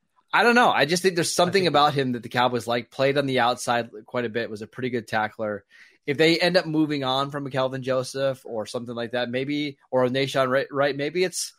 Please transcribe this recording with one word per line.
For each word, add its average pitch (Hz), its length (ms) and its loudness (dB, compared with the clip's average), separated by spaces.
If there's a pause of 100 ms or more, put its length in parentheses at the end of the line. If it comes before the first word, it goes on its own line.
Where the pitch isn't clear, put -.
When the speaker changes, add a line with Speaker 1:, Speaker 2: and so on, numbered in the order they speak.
(320)
Speaker 1:
I 170 100 4
don't 233 140 6
know. 226 140 6
I 117 140 4
just 175 180 0
think 185 120 2
there's 165 200 0
something 175 280 2
Speaker 2:
I - 20 0
think 165 40 2
Speaker 1:
about 147 260 4
him 135 180 0
that 120 100 -6
the 120 60 -14
Cowboys 123 380 0
like. 117 240 -2
Played 139 280 2
on 139 80 2
the 131 140 0
outside 120 480 0 (180)
quite 123 180 -4
a 113 40 -4
bit. 110 220 -4
Was 107 100 -10
a 110 60 -10
pretty 127 240 -8
good 117 160 -4
tackler. 107 580 -4 (420)
If 143 120 -2
they 160 220 4
end 175 160 2
up 170 100 2
moving 151 380 0
on 135 260 -2
from 143 160 -8
a 131 40 -12
Kelvin 131 320 -2
Joseph 131 600 -2
or 107 220 -6
something 120 280 -8
like 117 180 -8
that, 123 180 -2
maybe, 143 480 -4 (120)
or 127 140 2
a 127 60 4
Nahshon 135 380 0
Wright, 131 220 0
Wright, 139 260 0
maybe 156 260 -2
it's - 360 -4